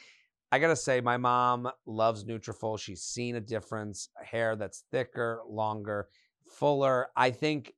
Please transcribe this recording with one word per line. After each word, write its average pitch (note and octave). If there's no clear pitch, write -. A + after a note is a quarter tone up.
I C3+
gotta D#3+
say, B2+
my A#2+
mom B2
loves A2
Nutrafol. A2
She's F#2+
seen A#2+
a A#2+
difference, G#2+
hair A2+
that's G2+
thicker, A#2
longer, G#2+
fuller. C3+
I B2+
think D3+